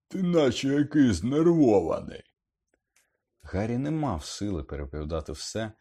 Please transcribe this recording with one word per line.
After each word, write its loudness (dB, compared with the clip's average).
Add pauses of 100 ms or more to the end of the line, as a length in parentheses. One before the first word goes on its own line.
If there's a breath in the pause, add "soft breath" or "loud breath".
Ти -6
наче 2
якийсь 2
знервований». 2 (1200)
Гаррі -4
не -4
мав -4
сили -6
переповідати -8
все, -10